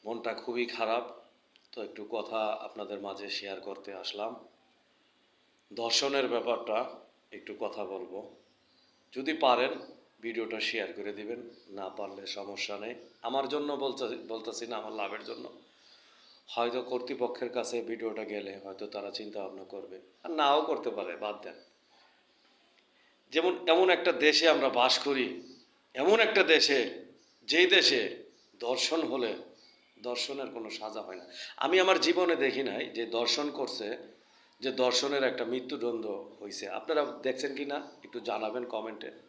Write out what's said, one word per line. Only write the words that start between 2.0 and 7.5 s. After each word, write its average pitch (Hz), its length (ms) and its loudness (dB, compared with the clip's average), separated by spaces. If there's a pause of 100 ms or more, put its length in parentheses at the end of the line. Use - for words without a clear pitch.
কথা 113 280 -2
আপনাদের 104 600 -4
মাঝে 98 300 -8
শেয়ার 98 300 -6
করতে 98 340 -10
আসলাম। 104 540 -8 (1300)
ধর্ষণের 127 540 2
ব্যাপারটা 117 640 0 (420)
একটু 101 280 -12